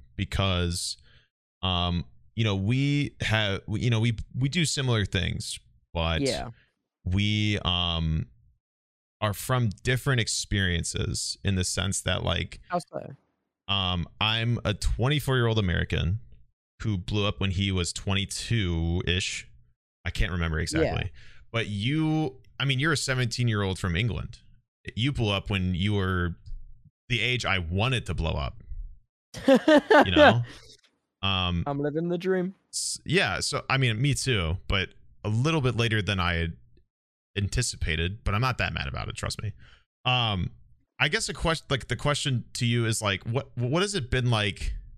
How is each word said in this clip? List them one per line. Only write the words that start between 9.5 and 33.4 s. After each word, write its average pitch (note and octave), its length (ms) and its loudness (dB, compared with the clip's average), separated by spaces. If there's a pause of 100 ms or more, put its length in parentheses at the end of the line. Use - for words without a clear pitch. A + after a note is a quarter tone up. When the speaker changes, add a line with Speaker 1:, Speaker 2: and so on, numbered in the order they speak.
Speaker 1:
different B2+ 400 2
experiences - 1200 -2
in G2 120 2
the F2+ 80 2
sense F#2+ 380 -2
that, F2+ 220 -2
like, F2 440 -2
Speaker 2:
How F3 100 -2
so? - 360 -8 (540)
Speaker 1:
um, F#2 400 0 (120)
I'm A2+ 440 0
a G#2+ 80 2
twenty-four-year-old B2 840 2
American F2 600 0 (640)
who G#2+ 140 -2
blew G2+ 300 0
up - 140 -4
when F#2+ 100 0
he F#2+ 220 0
was F2+ 200 -2
twenty-two-ish. F2+ 1500 -2 (600)
I F2 40 -2
can't - 220 0
remember E2 280 0
exactly. B2 420 0 (100)
Speaker 2:
Yeah. - 60 -18 (340)
Speaker 1:
But A#2 140 0
you, D#3 720 0 (220)
I C3+ 60 -2
mean, C3+ 140 2
you're D#3 140 2
a C3+ 40 2
seventeen-year-old A#2 840 0
from F2 180 -2
England. - 420 -2 (580)
You B2+ 160 0
blew A2+ 200 0
up F#2+ 180 -2
when F#2 240 0
you G2 200 0
were F#2 420 0 (720)
the A#2 100 2
age A#2+ 240 -2
I F#2+ 140 0
wanted G2 480 0
to E2+ 80 -4
blow D#2+ 180 -2
up. C#2+ 300 -6 (720)
Speaker 2:
<laughs> - 120 -4 (600)
Speaker 1:
You - 100 2
know? G#3+ 260 8 (800)
Um, F#2 440 0
Speaker 2:
I'm C#3+ 140 -2
living D3+ 280 -2
the F3 80 -2
dream. F#3 380 -2 (180)
Speaker 1:
s-, - 320 -6
yeah, C3 360 2